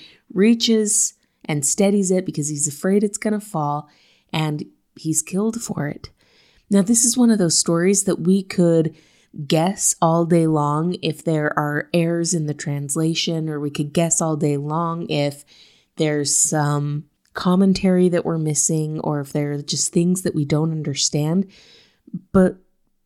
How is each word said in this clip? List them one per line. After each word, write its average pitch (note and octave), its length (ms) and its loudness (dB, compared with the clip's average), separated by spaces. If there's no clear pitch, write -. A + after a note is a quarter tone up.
reaches A3 800 2
and D3 180 -2
steadies G3 480 2
it F#3 140 0
because D3+ 240 -6
he's D3 180 -4
afraid F#3+ 360 0
it's G#3 160 -4
gonna G#3+ 200 -2
fall, D3 480 -6
and D#3 320 -4
he's - 260 -4
killed A3 400 -4
for - 260 -6
it. - 220 -12
Now, G3+ 120 4
this A3+ 240 2
is A#3 100 0
one A#3+ 140 4
of A3 80 4
those E3+ 200 2
stories F3+ 460 2
that - 160 0
we F#3+ 220 2
could E3 520 2
guess E3 560 0
all E3+ 240 4
day E3 220 4
long D#3 540 0
if D#3 220 -4
there D3+ 340 0
are D3 360 -4
errors E3+ 400 0
in D#3 140 -4
the D3 60 -4
translation, D#3+ 920 -4
or D3+ 120 -6
we D3 100 -4
could D3 240 -6
guess E3+ 260 0
all D#3+ 160 0
day D3 220 0
long E3 520 -4
if C#3+ 360 -4
there's D3+ 400 -2
some D3 680 0
commentary F#3 760 2
that E3+ 160 0
we're E3 140 -2
missing, D#3 640 -2
or D3+ 180 -4
if C#3 120 -10
there D3 200 -2
are C#3+ 100 -4
just - 320 -4
things F3+ 300 2
that F3 100 -4
we D#3 100 0
don't D3+ 280 0
understand. D#3 760 -2
But F#3 260 4